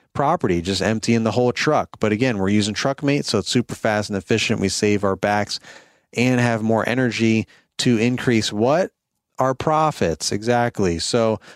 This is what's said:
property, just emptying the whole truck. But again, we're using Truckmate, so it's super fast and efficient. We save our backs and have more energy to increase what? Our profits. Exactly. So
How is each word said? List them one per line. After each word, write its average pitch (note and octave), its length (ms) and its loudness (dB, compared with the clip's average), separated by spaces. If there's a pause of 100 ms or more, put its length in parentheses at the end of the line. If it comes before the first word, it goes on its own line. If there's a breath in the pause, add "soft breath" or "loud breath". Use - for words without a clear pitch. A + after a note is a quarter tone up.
(140)
property, C#3 480 0
just F#2+ 200 -2
emptying A2+ 420 0
the A2+ 80 2
whole B2 200 2
truck. C3+ 480 -2
But G#2+ 140 2
again, A#2 240 0
we're F#2+ 120 0
using G#2 240 2
Truckmate, C#3 520 -2
so G#2+ 140 0
it's - 100 -4
super A#2 260 -2
fast G#2+ 340 -2
and G2+ 80 -4
efficient. G#2 440 -2
We F#2+ 80 0
save G#2 340 0
our G2 140 0
backs G#2 420 -2 (540 loud breath)
and B2 260 2
have A#2 220 2
more A2 260 0
energy A2+ 600 0 (320 soft breath)
to B2 180 2
increase A#2 560 0
what? B2 380 0 (480)
Our C3 160 2
profits. D3+ 760 0
Exactly. G#2+ 680 0
So A2+ 420 0 (140 loud breath)